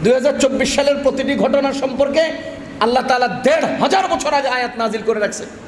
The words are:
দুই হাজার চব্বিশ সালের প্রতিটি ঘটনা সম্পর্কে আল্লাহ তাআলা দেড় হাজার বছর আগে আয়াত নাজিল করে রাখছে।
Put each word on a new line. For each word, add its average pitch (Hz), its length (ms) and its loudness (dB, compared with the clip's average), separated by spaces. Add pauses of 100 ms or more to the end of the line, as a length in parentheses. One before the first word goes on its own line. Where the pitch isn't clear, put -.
দুই 233 100 6
হাজার 262 240 2
চব্বিশ 262 360 0
সালের 285 280 2
প্রতিটি 262 340 0
ঘটনা 277 360 2
সম্পর্কে 277 600 0 (480)
আল্লাহ 240 220 4
তাআলা 247 260 2
দেড় 269 380 2 (140)
হাজার 381 280 2
বছর 302 260 -2
আগে 277 140 0
আয়াত 247 280 -2
নাজিল 226 260 -2
করে 220 180 0
রাখছে। - 260 -4 (200)